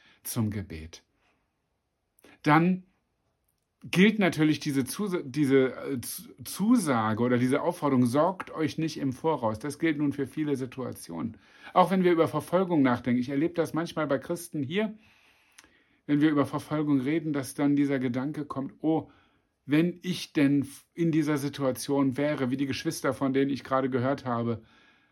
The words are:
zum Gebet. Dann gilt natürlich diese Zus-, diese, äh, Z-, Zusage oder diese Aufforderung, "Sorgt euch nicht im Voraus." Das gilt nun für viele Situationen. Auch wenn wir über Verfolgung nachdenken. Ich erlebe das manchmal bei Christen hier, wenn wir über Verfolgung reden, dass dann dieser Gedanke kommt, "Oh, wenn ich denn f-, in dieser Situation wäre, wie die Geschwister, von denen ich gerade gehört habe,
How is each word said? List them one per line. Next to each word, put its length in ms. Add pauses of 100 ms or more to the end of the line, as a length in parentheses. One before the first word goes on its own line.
(220)
zum 300
Gebet. 520 (1400)
Dann 400 (1000)
gilt 360
natürlich 400
diese 260
Zus-, 400
diese, 500
äh, 260
Z-, 340 (100)
Zusage 800
oder 160
diese 240
Aufforderung, 420
"Sorgt 460
euch 260
nicht 220
im 120
Voraus." 460
Das 220
gilt 180
nun 160
für 140
viele 280
Situationen. 800 (360)
Auch 160
wenn 140
wir 80
über 160
Verfolgung 560
nachdenken. 360
Ich 100
erlebe 260
das 180
manchmal 320
bei 140
Christen 420
hier, 340 (1080)
wenn 160
wir 80
über 160
Verfolgung 560
reden, 320
dass 220
dann 200
dieser 220
Gedanke 480
kommt, 360
"Oh, 280 (560)
wenn 380
ich 300
denn 280
f-, 320
in 180
dieser 260
Situation 800
wäre, 340
wie 60
die 100
Geschwister, 460
von 200
denen 160
ich 140
gerade 260
gehört 360
habe, 360 (500)